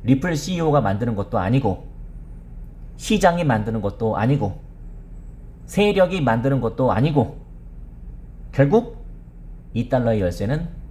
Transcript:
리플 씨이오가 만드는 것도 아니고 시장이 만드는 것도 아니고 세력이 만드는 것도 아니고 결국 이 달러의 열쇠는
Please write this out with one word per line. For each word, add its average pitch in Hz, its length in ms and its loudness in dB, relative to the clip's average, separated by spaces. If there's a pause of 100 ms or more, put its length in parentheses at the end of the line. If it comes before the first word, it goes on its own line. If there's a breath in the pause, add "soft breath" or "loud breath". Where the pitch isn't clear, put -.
리플 139 320 2
씨이오가 160 440 2
만드는 107 360 0
것도 101 240 -2
아니고 104 480 2 (1080)
시장이 180 460 4
만드는 110 380 2
것도 104 360 0
아니고 107 440 2 (1040)
세력이 190 540 4
만드는 127 400 4
것도 117 320 2
아니고 131 460 2 (1120)
결국 165 520 4 (680)
이 117 160 -2
달러의 117 320 2
열쇠는 110 480 -2 (220)